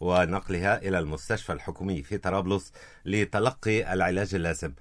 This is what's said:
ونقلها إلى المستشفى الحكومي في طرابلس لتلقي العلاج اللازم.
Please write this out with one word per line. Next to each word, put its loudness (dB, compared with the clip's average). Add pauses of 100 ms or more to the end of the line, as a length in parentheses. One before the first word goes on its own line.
ونقلها 2
إلى 2
المستشفى -4
الحكومي -6
في -6
طرابلس 0 (320)
لتلقي 2
العلاج 2
اللازم. -2